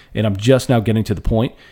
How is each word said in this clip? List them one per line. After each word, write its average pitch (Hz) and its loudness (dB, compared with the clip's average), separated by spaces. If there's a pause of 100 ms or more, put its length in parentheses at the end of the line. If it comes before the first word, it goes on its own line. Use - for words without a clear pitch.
(140)
And 107 -2
I'm 101 -2
just 123 2
now 117 2
getting 107 0
to - -4
the 90 -6
point 113 -2 (180)